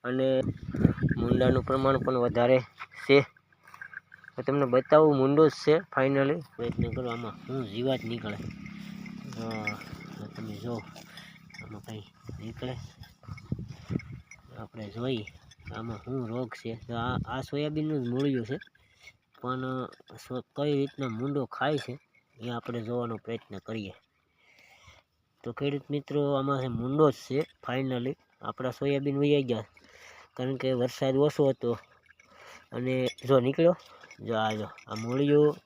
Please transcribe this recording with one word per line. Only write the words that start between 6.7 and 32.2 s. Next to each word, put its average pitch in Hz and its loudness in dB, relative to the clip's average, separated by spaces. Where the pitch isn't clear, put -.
કરો, 123 -4
આમાં 117 -6
હું 131 -4
જીવાત 117 -2
નીકળે. 110 -6
અ, 113 -8
તમે 110 -10
જો, 117 -6
આમાં 104 -16
કંઈ 107 -14
નીકળે. 120 -8
આપણે 107 -12
જોઈ 117 -4
આમાં 113 -10
શું 123 -8
રોગ 120 -6
છે. 113 -10
તો 120 -8
આ, 120 -2
આ 127 -6
સોયાબીનનું 151 -2
જ 120 -2
મૂળિયું 131 0
છે, 135 -6
પણ 127 -6
સો-, 127 -10
કઈ 147 0
રીતના 139 -2
મુંડો 131 -2
ખાય 143 -2
છે - -8
એ 120 -6
આપણે 120 -6
જોવાનો 117 -4
પ્રયત્ન 110 -10
કરીએ. 107 -8
તો 120 -6
ખેડૂત 143 -2
મિત્રો, 143 0
આમાં 135 0
છે 131 -2
મુંડો 131 4
જ - -4
છે - -4
finally. 131 -4
આપણા 127 -4
સોયાબીન 139 0
વહી 143 4
ગયા 117 -2
કારણ 131 -4
કે 131 0
વરસાદ 127 0
ઓછો 143 4
હતો. 120 0